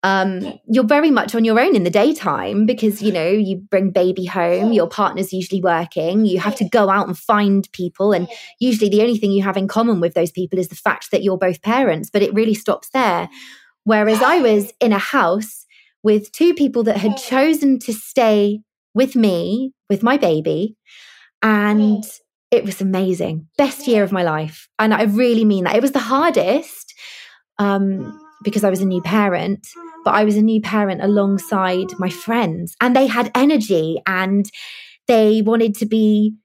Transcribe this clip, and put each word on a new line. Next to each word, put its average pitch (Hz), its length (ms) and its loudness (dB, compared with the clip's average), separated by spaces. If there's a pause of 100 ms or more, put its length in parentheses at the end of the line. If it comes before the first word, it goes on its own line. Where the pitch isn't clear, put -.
Um, 190 640 -2
you're 226 180 2
very 294 240 2
much 226 240 0
on 226 100 0
your 220 160 2
own 302 160 2
in 196 80 2
the 175 60 0
daytime, 196 760 0
because, 214 340 -2
you 208 100 0
know, 165 160 -2
you 190 300 0
bring 190 320 0
baby 185 360 0
home, 180 460 0
your 185 160 2
partner's 190 460 -4
usually 185 280 -4
working, 170 640 0
you 180 140 0
have 208 180 -4
to 196 120 -2
go 208 220 2
out 196 160 0
and 185 100 -8
find 202 540 0
people. 190 420 -2
And 180 140 -2 (320)
usually 220 280 2
the 208 140 4
only 233 160 2
thing 208 140 0
you 196 100 2
have 190 160 -2
in 196 100 -2
common 220 320 0
with 170 140 0
those 170 160 0
people 185 300 -4
is 175 80 -2
the 170 80 -16
fact - 340 -4
that - 140 -2
you're 190 160 -2
both 185 240 -2
parents, 214 480 0
but 202 100 0
it 202 140 -2
really 220 180 2
stops - 380 -4
there. 190 360 -2 (560)
Whereas 214 380 2
I 302 200 4
was 214 380 2
in 233 140 2
a 202 60 2
house 214 680 -2 (380)
with 214 280 0
two 339 220 2
people 240 300 0
that 208 140 0
had 208 200 0
chosen 277 640 0
to 240 120 -8
stay 214 680 0 (320)
with 262 220 0
me, 214 580 0 (160)
with 196 140 -2
my 254 140 2
baby. 160 600 -2 (640)
And 214 640 2 (480)
it 240 120 2
was 196 160 -8
amazing. 185 680 -2 (100)
Best 277 300 -2
year 220 160 2
of 190 80 -2
my 185 100 -2
life. 156 560 -4
And 220 160 2
I 208 100 0
really 226 420 2
mean 196 180 2
that. - 120 0
It 226 60 4
was 269 120 0
the 277 60 0
hardest, 269 960 -2 (640)
um, 196 640 -2 (220)
because 208 200 -2
I 202 60 4
was 185 120 -2
a 196 40 -2
new 185 160 -2
parent, 196 640 -2 (380)
but - 100 0
I 214 100 2
was 214 120 2
a 214 80 2
new 220 180 2
parent 208 400 -2
alongside 196 880 0 (100)
my 185 120 -4
friends, 185 720 -4
and 247 160 2
they 269 120 4
had 233 260 -2
energy, 214 720 2
and 190 420 -2 (600)
they 220 340 4
wanted 226 360 2
to 220 100 -4
be 214 580 2